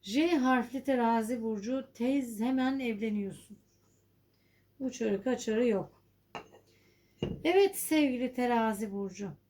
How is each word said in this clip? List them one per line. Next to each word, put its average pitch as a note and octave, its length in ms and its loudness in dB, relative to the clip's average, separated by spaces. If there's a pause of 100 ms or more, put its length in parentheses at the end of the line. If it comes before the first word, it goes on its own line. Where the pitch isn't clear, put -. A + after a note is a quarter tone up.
J D4+ 360 2
harfli B3+ 460 2
Terazi A#3 580 2
burcu, A3+ 520 -4
tez A#3+ 460 -2
hemen C4 400 0
evleniyorsun. G#3+ 800 -4 (1200)
Uçarı A3 440 -2
kaçarı A#3+ 440 0
yok. G3 320 -2 (1400)
Evet F#4+ 340 4
sevgili B3+ 560 2
Terazi A3+ 580 0
burcu. G3 380 -6 (200)